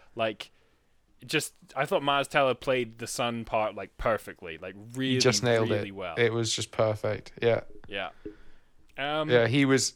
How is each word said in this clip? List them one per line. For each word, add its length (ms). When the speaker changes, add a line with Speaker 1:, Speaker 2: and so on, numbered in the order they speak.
Speaker 1:
Like, 360
just, 280
I 100
thought 160
Miles 260
Teller 280
played 420
the 100
son 380
part, 300
like, 220
perfectly, 600
like, 160
really, 180
Speaker 2:
He 60
just 240
nailed 260
Speaker 1:
really 200
Speaker 2:
it. 60
Speaker 1:
well. 220
Speaker 2:
It 160
was 200
just 180
perfect. 720
Yeah. 200
Speaker 1:
Yeah. 220
Um, 320
Speaker 2:
Yeah, 180
he 180
was, 300